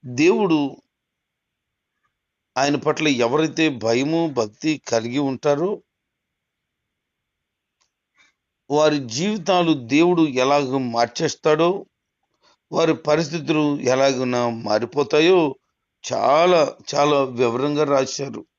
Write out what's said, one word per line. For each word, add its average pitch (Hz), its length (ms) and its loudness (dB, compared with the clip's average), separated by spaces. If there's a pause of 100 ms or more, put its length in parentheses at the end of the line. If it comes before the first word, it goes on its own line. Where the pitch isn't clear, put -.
దేవుడు 165 540 2 (2000)
ఆయన 143 200 0
పట్ల 151 320 -2 (100)
ఎవరైతే 143 460 0 (140)
భయము, 131 420 0 (140)
భక్తి 120 380 -4 (140)
కలిగి 117 360 -2
ఉంటారో, 143 480 -2 (3000)
వారి 151 280 2 (100)
జీవితాలు 175 640 0 (160)
దేవుడు 165 340 4 (140)
ఎలాగ 135 420 2 (100)
మార్చేస్తాడో, 151 840 0 (1000)
వారి 160 320 2
పరిస్థితులు 151 640 0 (220)
ఎలాగున 127 500 2 (220)
మారిపోతాయో 139 840 2 (640)
చాలా, 151 560 2 (260)
చాలా 147 320 0 (140)
వివరంగా 127 520 0
రాశారు. 135 580 -4 (160)